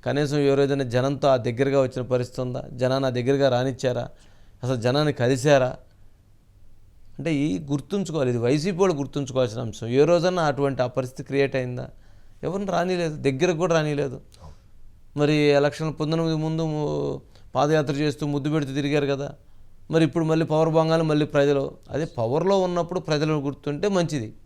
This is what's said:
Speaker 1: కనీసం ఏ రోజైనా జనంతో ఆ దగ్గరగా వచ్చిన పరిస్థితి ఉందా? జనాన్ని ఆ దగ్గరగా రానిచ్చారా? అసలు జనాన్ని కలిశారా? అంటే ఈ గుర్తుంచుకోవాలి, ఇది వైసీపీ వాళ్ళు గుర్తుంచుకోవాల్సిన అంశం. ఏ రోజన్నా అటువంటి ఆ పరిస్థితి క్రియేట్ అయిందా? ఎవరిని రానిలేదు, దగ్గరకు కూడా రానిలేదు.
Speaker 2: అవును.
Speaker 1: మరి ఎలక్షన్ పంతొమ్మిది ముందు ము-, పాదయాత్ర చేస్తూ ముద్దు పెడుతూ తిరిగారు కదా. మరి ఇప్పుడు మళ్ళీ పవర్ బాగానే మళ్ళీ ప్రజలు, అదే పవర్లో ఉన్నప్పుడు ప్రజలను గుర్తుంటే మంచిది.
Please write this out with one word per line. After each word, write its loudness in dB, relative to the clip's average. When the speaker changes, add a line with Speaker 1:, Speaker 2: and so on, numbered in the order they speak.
Speaker 1:
కనీసం 0
ఏ 4
రోజైనా 2
జనంతో 0
ఆ 6
దగ్గరగా 0
వచ్చిన 0
పరిస్థితి -2
ఉందా? -6
జనాన్ని 0
ఆ 0
దగ్గరగా 2
రానిచ్చారా? -2
అసలు 0
జనాన్ని 2
కలిశారా? 2
అంటే -2
ఈ 0
గుర్తుంచుకోవాలి, -2
ఇది 0
వైసీపీ 0
వాళ్ళు 2
గుర్తుంచుకోవాల్సిన -4
అంశం. -8
ఏ 4
రోజన్నా 2
అటువంటి 0
ఆ 0
పరిస్థితి -6
క్రియేట్ 0
అయిందా? -6
ఎవరిని -4
రానిలేదు, -2
దగ్గరకు 0
కూడా 0
రానిలేదు. -2
Speaker 2:
అవును. -18
Speaker 1:
మరి 4
ఎలక్షన్ 2
పంతొమ్మిది 0
ముందు -2
ము-, -4
పాదయాత్ర 2
చేస్తూ -2
ముద్దు -2
పెడుతూ -2
తిరిగారు 0
కదా. -4
మరి 4
ఇప్పుడు 0
మళ్ళీ 2
పవర్ 2
బాగానే 4
మళ్ళీ 2
ప్రజలు, 0
అదే -4
పవర్లో 0
ఉన్నప్పుడు -2
ప్రజలను 0
గుర్తుంటే -4
మంచిది. -2